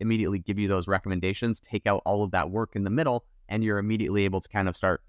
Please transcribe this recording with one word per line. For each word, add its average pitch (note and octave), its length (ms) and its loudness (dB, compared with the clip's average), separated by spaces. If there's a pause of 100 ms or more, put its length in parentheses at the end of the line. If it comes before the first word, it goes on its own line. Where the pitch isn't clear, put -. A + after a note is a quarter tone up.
immediately G#2+ 380 2
give G2 200 -2
you G#2 100 2
those F#2+ 200 0
recommendations, F#2+ 720 -2
take - 260 -4
out G2+ 180 2
all G2+ 180 2
of G2 80 -2
that F2 200 0
work G#2+ 240 -4
in G2+ 100 0
the G2 60 0
middle, B2 360 0 (220)
and A2 140 -2
you're G#2+ 160 2
immediately G#2 460 0
able F#2+ 160 0
to - 80 -16
kind G2 200 0
of F2+ 80 -4
start F#2 320 2